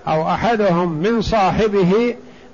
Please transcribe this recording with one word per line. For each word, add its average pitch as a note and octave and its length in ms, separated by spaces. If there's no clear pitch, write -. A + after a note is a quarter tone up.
أو D#3+ 220
أحدهم F3+ 600
من G3+ 300
صاحبه G3+ 920